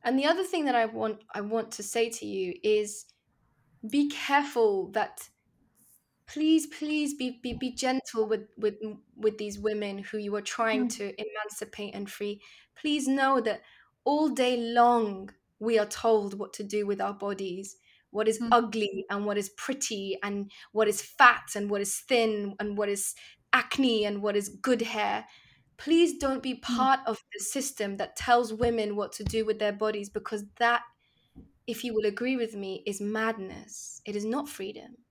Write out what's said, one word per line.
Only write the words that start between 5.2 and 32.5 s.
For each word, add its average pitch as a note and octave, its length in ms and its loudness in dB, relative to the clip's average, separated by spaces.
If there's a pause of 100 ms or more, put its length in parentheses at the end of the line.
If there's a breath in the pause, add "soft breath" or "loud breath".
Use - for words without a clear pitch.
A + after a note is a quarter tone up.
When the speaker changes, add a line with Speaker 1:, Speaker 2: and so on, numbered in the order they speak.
Speaker 1:
please, D#4 400 4
please D4+ 460 -2
be, B3+ 280 -6
be, B3 120 -6
be B3 180 -4
gentle B3+ 560 0
with, G#3+ 200 -2 (100)
with, G#3 180 0 (400)
with G#3+ 220 0
these G#3 220 -6
women G#3 400 -2
who G3+ 180 -8
you G#3 180 -4
are G#3 60 -2
trying A3+ 420 0
Speaker 2:
Hmm. B3 40 2
Speaker 1:
to G#3 340 -6
emancipate G#3+ 720 -8
and G3+ 160 -8
free. G#3 320 -6 (340 loud breath)
Please D4 320 0
know C4+ 340 4
that A3 200 0 (440 soft breath)
all D4 240 4
day B3 280 2
long A#3 720 4 (300)
we A3 180 2
are G#3+ 80 4
told G#3 540 2
what G3 140 -8
to - 100 -8
do G3+ 220 -2
with G3+ 160 -2
our G3 120 -2
bodies, G3 640 -6 (320 soft breath)
what G#3+ 180 0
is A3 120 2
Speaker 2:
Hmm. A#3 120 -4
Speaker 1:
ugly G#3+ 580 4
and G3+ 160 -2
what G3+ 120 0
is G3+ 120 -2
pretty G3+ 720 -6
and G3+ 280 -4 (200 loud breath)
what G#3+ 160 4
is G#3 140 0
fat - 540 6
and G3+ 140 -4
what G3+ 120 0
is G3+ 180 -4
thin G#3+ 600 2
and G#3 180 -4
what G#3 120 0
is G3+ 260 -2 (360 loud breath)
acne B3 540 2
and G#3 160 -4
what G3+ 140 0
is G3+ 140 0
good B3 320 0
hair. G#3+ 440 -2 (520 soft breath)
Please E4 400 4
don't C4+ 260 -2
be C4 100 -4 (120)
Speaker 2:
Hmm. B3 100 -2
Speaker 1:
part C4 320 4
of G#3+ 120 -4 (140)
the G3 100 -10
system G#3 540 -4
that - 180 -6
tells A#3+ 380 4
women A3 420 0
what G3+ 180 -4
to G#3+ 100 -10
do A3 220 0
with G#3 140 -2
their G#3 140 0
bodies, G#3 360 -4
because G#3 340 -6 (140)
that, A#3+ 260 2 (840 soft breath)
if A3+ 160 -6
you A#3+ 100 -4
will G#3+ 120 2
agree A#3+ 320 0
with A3 180 -2